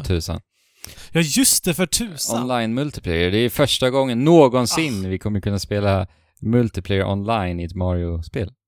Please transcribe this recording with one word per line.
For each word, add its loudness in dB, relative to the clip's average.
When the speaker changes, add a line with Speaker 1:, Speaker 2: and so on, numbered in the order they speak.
Speaker 1:
tusan. -2
Speaker 2:
Ja, 2
just 0
det, 0
för 0
tusan. -4
Speaker 1:
Online -2
multiplayer. -2
Det 0
är 2
första 0
gången 0
någonsin 4
Speaker 2:
Ah. -6
Speaker 1:
vi -4
kommer -4
kunna -2
spela -2
multiplayer 0
online -2
i -4
ett -8
Mario-spel. -2